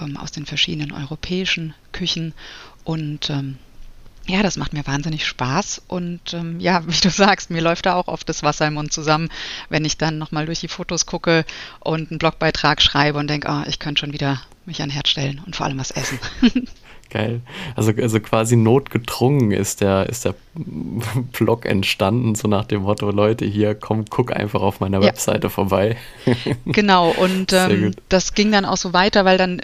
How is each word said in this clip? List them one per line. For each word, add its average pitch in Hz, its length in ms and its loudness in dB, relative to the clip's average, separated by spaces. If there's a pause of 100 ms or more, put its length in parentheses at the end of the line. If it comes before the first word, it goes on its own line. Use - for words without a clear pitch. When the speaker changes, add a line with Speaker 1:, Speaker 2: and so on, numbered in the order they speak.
Speaker 1:
ähm, 147 160 -8
aus - 160 -12
den 147 140 -10
verschiedenen 151 460 -4
europäischen 160 800 -4 (180)
Küchen 165 400 -4 (520)
und, 151 460 -4
ähm, 139 280 -4 (680)
ja, 190 160 2
das 190 140 0
macht 147 160 -6
mir 147 140 -4
wahnsinnig 147 400 -4
Spaß - 640 -4
und, 175 460 -8
ähm, 170 260 -6
ja, 180 220 2
<laughs> 160 40 -8
wie 165 140 0
du 185 100 6
sagst, 190 400 4
mir 165 100 -2
läuft 165 260 2
da 180 80 4
auch 180 140 0
oft - 200 -6
das - 140 -6
Wasser 147 240 0
im 151 80 0
Mund 151 180 -4
zusammen, 156 360 0 (400)
wenn 156 160 0
ich 151 140 -2
dann 156 200 0
nochmal 156 280 -4
durch 165 140 -6
die 165 80 -8
Fotos 170 380 -4
gucke 165 380 2 (360)
und 160 300 -2
einen 160 80 -6
Blogbeitrag 156 640 2
schreibe 147 360 2
und 147 100 -2
denk, 147 180 -2
„Ah, 147 200 -2
ich 147 120 -6
könnte 147 220 -4
schon 143 120 -8
wieder 139 280 -2 (260)
mich 160 160 -8
an 147 60 -4
den 139 60 -6
Herd 139 140 -2
stellen 143 360 -2
und 165 120 -12
vor 143 100 -2
allem 139 120 -4
was 131 120 -6
essen.“ 131 280 -4 (240)
<laughs> 247 260 0 (420)
Speaker 2:
Geil. 113 300 -4 (340)
Also, 110 160 2 (100)
also 110 200 2
quasi 113 340 2
notgedrungen 120 960 4
ist 98 300 0
der, 98 280 4
ist - 160 -8
der 95 120 -2 (180)
<laughs> 113 800 -6
Blog 113 340 2
entstanden, 107 720 2
so - 100 -4
nach 104 200 2
dem 104 160 -2
Motto, 104 280 0
„Leute, 104 360 4
hier, 104 280 2
komm, 110 340 -2
guck - 240 0
einfach 104 300 0
auf 98 160 2
meiner 98 220 2
Speaker 1:
Ja. 101 80 8
Speaker 2:
Webseite - 420 0
vorbei.“ 98 460 2 (280)
<laughs> 123 120 4 (360)
Speaker 1:
Genau, 185 380 4
und, 185 400 2
Speaker 2:
Sehr 185 180 4
Speaker 1:
ähm, 202 180 4
Speaker 2:
gut. 190 100 0 (120)
Speaker 1:
das - 260 2
ging 214 180 4
dann 196 120 4
auch 185 120 0
so 180 160 -4
weiter, 190 320 4
weil 185 140 6
dann 185 260 0